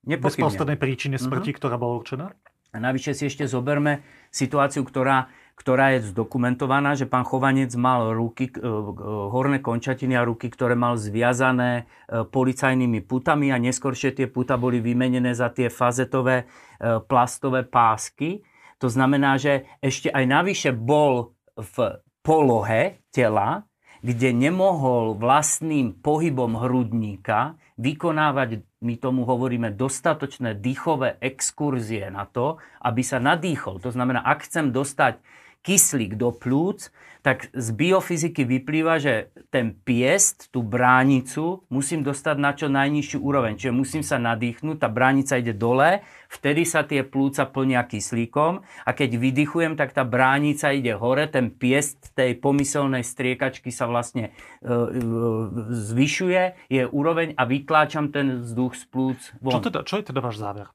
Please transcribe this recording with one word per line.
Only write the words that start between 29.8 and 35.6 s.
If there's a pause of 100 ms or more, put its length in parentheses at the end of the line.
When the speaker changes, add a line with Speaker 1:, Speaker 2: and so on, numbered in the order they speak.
Speaker 1:
dýchové
exkurzie
na
to, (240)
aby
sa
nadýchol.
To
znamená,
ak
chcem
dostať (400)